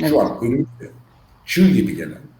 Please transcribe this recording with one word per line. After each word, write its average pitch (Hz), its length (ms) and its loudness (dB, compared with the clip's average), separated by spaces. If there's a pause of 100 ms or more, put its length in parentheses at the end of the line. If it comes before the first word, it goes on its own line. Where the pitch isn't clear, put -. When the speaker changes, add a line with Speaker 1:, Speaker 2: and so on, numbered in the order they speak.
Speaker 1:
Şu 160 60 -2
Speaker 2:
Evet. 151 120 2
Speaker 1:
an - 240 0
önümüzde - 480 -4 (560)
çığ 185 220 4
gibi - 280 0
gelen - 220 -10 (220)